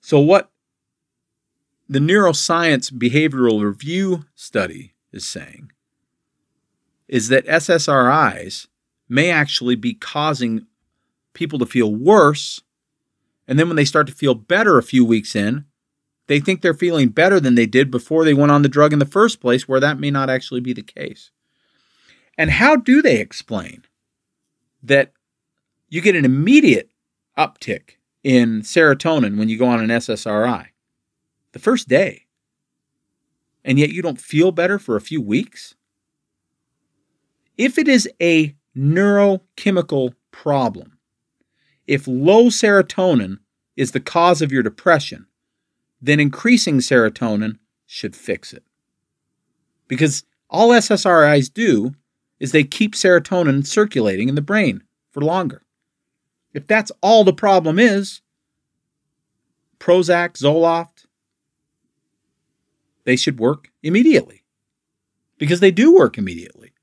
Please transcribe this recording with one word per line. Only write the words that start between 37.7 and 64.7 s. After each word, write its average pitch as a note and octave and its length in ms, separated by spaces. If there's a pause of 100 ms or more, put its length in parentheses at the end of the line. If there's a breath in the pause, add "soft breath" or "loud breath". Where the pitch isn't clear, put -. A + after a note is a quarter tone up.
it D4+ 100
is B3+ 220 (120)
a D#3+ 340 (200)
neurochemical F3+ 1400 (180)
problem, B2+ 640 (880)
if C#3 220
low D#3+ 380
serotonin F#3 920 (360)
is C3+ 160
the - 80
cause E3+ 420
of C#3 120
your B2+ 100
depression, - 640 (760)
then D3 180
increasing D3 600
serotonin G#2+ 800 (260)
should - 300
fix - 380
it. - 100 (1200)
Because C#3+ 360 (260)
all A3+ 240
S A3+ 160
S G3+ 160
R D#3+ 300
Is C3+ 140
do C#3 440 (460)
is C3+ 120
they D3+ 120
keep C3 320
serotonin D#3+ 720
circulating A#2+ 600
in C#3 60
the D3 60
brain D3+ 400 (300)
for C#3+ 100
longer. D#3+ 400 (920)
If C#3+ 140
that's G#3+ 240 (100)
all G#3+ 220
the F#3 100
problem F3+ 460
is, G3+ 420 (1600)
Prozac, F3 540
Zoloft, E3 720 (2000)
they B2+ 100
should B2+ 240
work C3+ 320 (100)
immediately. G#3+ 600 (920)